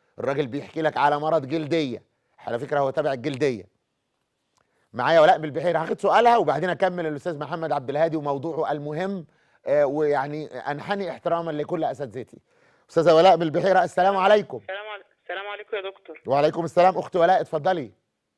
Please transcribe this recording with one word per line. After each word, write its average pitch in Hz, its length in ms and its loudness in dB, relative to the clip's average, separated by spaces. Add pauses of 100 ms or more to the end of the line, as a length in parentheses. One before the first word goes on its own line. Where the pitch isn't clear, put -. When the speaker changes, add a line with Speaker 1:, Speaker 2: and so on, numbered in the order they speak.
(180)
Speaker 1:
الراجل 135 280 -2
بيحكي 139 360 -8
لك 156 140 0
على 147 220 4
مرض 156 280 0
جلدية. 147 560 -4 (360)
على 120 200 -6
فكرة 139 200 -2
هو 139 120 2
تابع 147 220 -2
الجلدية. 131 520 -4 (1300)
معايا 135 280 4
ولاء 156 180 6
من 156 60 -8
البحيرة، 156 340 -2
هاخد 165 220 -4
سؤالها 226 360 4
وبعدين 160 340 0
أكمل 175 360 -2
الأستاذ 151 320 -6
محمد 151 340 -6
عبد 127 180 -4
الهادي 156 260 0
وموضوعه 143 560 -4
المهم، 156 540 -6 (400)
آه، 143 200 2
ويعني 147 600 -2
أنحني 147 640 -6
احتراما 165 400 -4
لكل 156 340 -4
أساتذتي. 131 540 -8 (520)
أستاذة 165 240 4
ولاء 175 220 8
من 165 60 -2
البحيرة، 175 420 2
السلام 185 320 2
عليكم. 190 400 2
Speaker 2:
السلام 196 300 -14
علي-، 208 180 -16 (180)
السلام 190 240 -10
عليكم 202 300 -10
يا 196 140 -6
دكتور. - 360 -20
Speaker 1:
وعليكم 151 380 0
السلام. 175 340 4
أخت - 180 -6
ولاء، 175 240 4
اتفضلي. 160 500 -4 (480)